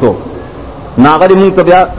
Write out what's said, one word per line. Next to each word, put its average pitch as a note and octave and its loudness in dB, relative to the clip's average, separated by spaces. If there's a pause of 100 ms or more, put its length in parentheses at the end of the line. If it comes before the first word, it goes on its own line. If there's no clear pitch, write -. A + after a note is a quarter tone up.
څوک، A2 0 (840)
نو C3 4
هغه E3+ 2
دې F#3+ 6
مونږ F#3+ 2
ته F3+ 2
بیا F3 4 (180)